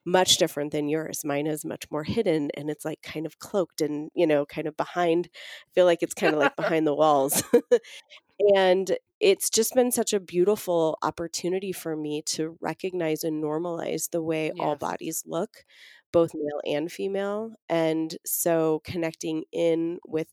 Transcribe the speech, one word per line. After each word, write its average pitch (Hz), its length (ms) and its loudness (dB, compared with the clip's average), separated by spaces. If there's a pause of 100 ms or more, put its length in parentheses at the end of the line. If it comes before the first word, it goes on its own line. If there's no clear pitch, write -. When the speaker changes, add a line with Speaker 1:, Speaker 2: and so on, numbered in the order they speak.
Speaker 1:
much 180 320 4
different 151 340 0
than 151 160 -2
yours. 156 380 -4
Mine 143 220 0
is 151 180 -4
much - 260 -8
more 151 140 -4
hidden, 156 500 0
and 151 140 -6
it's, 147 160 -8
like, 156 160 -8
kind 160 240 -8
of - 140 -12
cloaked - 420 -2
and, 147 340 -2
you 175 100 4
know, 147 200 4
kind 156 220 -8
of 151 100 -6
behind, 175 580 0
I - 380 -20
feel 180 120 6
like 170 160 4
it's 165 120 -2
kinda, 160 240 0
like, 147 180 2
Speaker 2:
<laughs> - 0 -
Speaker 1:
behind 160 320 0
the 143 80 2
walls. 143 560 4
<laughs> - 300 4 (760)
And 185 420 4 (220)
it's - 320 4
just - 240 0
been 247 160 4
such 233 220 0
a 202 60 0
beautiful 175 840 2
opportunity 180 680 -4
for 160 240 -6
me 151 280 -6
to 165 360 -4
recognize 165 640 -4
and 156 200 -2
normalize 160 640 -4
the 170 140 -2
way 156 340 -2
all 151 180 -2
Speaker 2:
Yes. - 0 -
Speaker 1:
bodies 160 520 -6
look, 165 360 -6 (480)
both 165 220 4
male 147 320 -6
and 151 260 -2
female, 202 600 -4 (160)
and 160 560 0
so 160 580 2
connecting 165 680 -4
in 165 560 0
with 160 260 -4